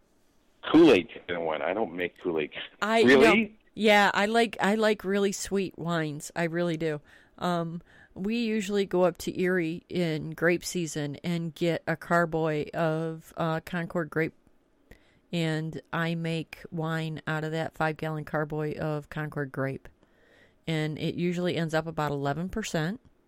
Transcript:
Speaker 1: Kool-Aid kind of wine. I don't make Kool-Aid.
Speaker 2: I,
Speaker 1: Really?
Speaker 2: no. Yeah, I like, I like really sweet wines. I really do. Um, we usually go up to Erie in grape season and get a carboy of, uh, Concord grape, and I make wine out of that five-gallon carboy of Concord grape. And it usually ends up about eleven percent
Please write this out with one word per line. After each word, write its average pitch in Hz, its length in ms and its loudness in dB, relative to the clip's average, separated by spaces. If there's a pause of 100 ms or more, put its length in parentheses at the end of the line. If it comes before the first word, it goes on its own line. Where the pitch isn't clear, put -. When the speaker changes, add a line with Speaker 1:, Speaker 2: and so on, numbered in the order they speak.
(720)
Speaker 1:
Kool-Aid 139 380 8 (180)
kind 87 120 -4
of 82 60 -4
wine. 78 160 -2
I 82 120 0
don't 98 220 -2
make 87 180 -4 (100)
Kool-Aid. 80 280 -2 (300)
Speaker 2:
I, 226 220 2
Speaker 1:
Really? 226 400 8
Speaker 2:
no. 208 60 -4 (240)
Yeah, 208 400 6
I 202 120 2
like, 226 340 2
I 196 160 2
like 214 280 2
really 202 280 2
sweet - 460 -4
wines. 156 580 -4
I 170 100 -2
really 170 320 -2
do. 151 240 -4 (360)
Um, 170 440 -4 (320)
we 214 240 -4
usually 208 480 0
go 180 180 2
up 170 160 2
to - 200 -6
Erie 180 500 0
in 160 420 -2
grape 170 320 0
season 151 600 -4
and 170 300 -2
get 170 320 -2
a 165 120 -2
carboy 160 760 0
of, 160 600 -4
uh, 160 300 -2
Concord 170 440 -4
grape, 160 240 -2 (1000)
and 160 480 -2 (100)
I 165 240 -2
make 165 440 -4 (120)
wine 160 560 -4
out 156 160 -2
of 156 80 -4
that 160 240 -4
five-gallon 156 480 -2
carboy 151 540 -4
of 151 320 -4
Concord 151 420 -6
grape. 135 380 -6 (800)
And 156 300 -2
it - 180 -4
usually 175 420 0
ends 160 180 -2
up 160 100 0
about 156 260 -4
eleven 143 380 -2
percent 185 500 -4 (280)